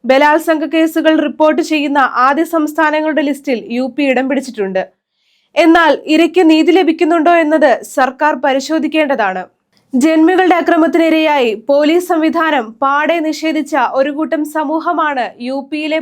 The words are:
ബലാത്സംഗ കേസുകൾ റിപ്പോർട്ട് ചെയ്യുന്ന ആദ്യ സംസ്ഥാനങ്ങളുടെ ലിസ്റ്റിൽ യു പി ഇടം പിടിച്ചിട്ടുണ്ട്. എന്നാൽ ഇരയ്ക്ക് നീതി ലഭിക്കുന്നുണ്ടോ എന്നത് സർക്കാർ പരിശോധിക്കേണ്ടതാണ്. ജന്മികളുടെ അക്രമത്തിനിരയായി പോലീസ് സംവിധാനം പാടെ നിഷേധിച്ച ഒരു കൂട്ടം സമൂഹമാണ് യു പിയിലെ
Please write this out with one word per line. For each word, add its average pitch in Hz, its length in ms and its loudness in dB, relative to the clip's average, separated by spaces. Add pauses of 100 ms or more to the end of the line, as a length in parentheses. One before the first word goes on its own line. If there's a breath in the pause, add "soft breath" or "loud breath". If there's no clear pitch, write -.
ബലാത്സംഗ 302 600 0
കേസുകൾ 320 540 0
റിപ്പോർട്ട് 302 420 0
ചെയ്യുന്ന 294 360 -2
ആദ്യ 269 460 2
സംസ്ഥാനങ്ങളുടെ 311 760 -2
ലിസ്റ്റിൽ 277 480 -4
യു 254 280 -4
പി 294 60 0
ഇടം 262 260 0
പിടിച്ചിട്ടുണ്ട്. 208 580 -4 (680)
എന്നാൽ 330 500 2
ഇരയ്ക്ക് 320 440 2
നീതി 311 220 4
ലഭിക്കുന്നുണ്ടോ 339 640 2
എന്നത് 302 480 2
സർക്കാർ 285 520 -2
പരിശോധിക്കേണ്ടതാണ്. 269 1080 -2 (500)
ജന്മികളുടെ 320 600 4
അക്രമത്തിനിരയായി 320 1000 2
പോലീസ് 294 540 0
സംവിധാനം 311 680 0
പാടെ 294 460 -2
നിഷേധിച്ച 311 560 -4 (160)
ഒരു 277 180 0
കൂട്ടം 302 360 -4
സമൂഹമാണ് 302 920 -4
യു 269 320 -8
പിയിലെ 311 300 -4